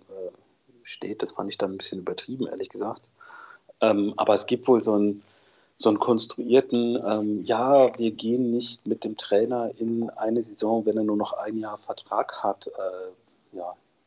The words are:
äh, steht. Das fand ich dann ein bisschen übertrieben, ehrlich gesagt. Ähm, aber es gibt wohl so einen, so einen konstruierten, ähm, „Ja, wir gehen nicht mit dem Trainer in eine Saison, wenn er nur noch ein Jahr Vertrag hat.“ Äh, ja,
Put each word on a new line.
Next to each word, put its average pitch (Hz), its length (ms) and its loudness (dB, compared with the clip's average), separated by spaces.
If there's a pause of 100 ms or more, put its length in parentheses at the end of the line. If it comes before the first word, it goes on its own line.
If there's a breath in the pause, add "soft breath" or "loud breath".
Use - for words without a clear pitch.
äh, 95 220 -10 (520)
steht. - 380 -8
Das - 120 -4
fand 98 180 -6
ich - 60 -8
dann 95 160 -2
ein 95 40 -10
bisschen - 220 -6
übertrieben, 110 480 -4
ehrlich 95 220 -8
gesagt. 104 340 -8 (800 loud breath)
Ähm, 104 360 4
aber - 180 4
es - 120 -2
gibt 120 200 0
wohl 120 140 6
so 107 120 2
einen, 104 300 2 (540 soft breath)
so - 120 4
einen 107 100 2
konstruierten, 120 1080 2
ähm, 107 380 0
„Ja, 123 540 6
wir 113 120 2
gehen 120 400 0
nicht - 360 -4
mit - 180 -2
dem 110 120 -4
Trainer 117 600 2
in 117 340 -2
eine 113 320 0
Saison, 107 420 0
wenn 107 120 2
er 107 60 0
nur 107 140 0
noch 104 160 -2
ein 110 260 -6
Jahr 107 200 -8
Vertrag - 640 -6
hat.“ 101 240 -2
Äh, 92 920 -10
ja, 87 180 -10 (320)